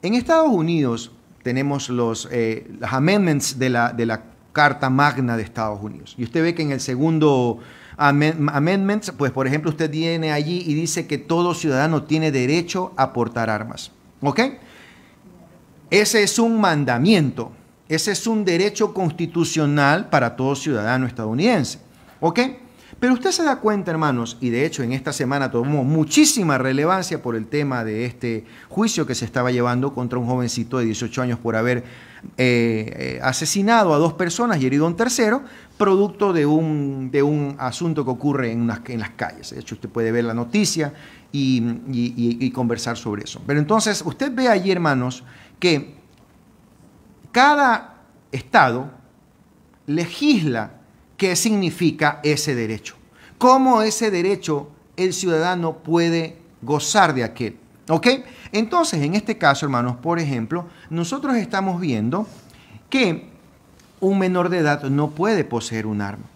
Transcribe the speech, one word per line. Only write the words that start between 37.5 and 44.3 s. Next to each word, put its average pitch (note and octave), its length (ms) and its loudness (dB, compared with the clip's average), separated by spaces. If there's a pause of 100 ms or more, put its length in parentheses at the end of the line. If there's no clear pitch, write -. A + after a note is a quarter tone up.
asunto D3 460 -2
que B2+ 80 -2
ocurre B2+ 400 -2
en A#2 80 -2
unas, A#2 260 -2
en A#2+ 140 -8
las G#2 100 -8
calles. - 400 -10
De - 80 -12
hecho, A2+ 160 -12
usted G#2+ 140 -14
puede A2+ 240 -2
ver A#2+ 100 2
la A#2 120 -2
noticia C#3+ 600 -2 (380)
y, C3 280 2 (300)
y, A#2+ 260 -2
y, A#2+ 300 0
y B2+ 60 0
conversar A#2 440 -2
sobre G#2 280 -6
eso. - 200 -14
Pero C#3+ 140 0
entonces, G3+ 480 0
usted C4 260 -4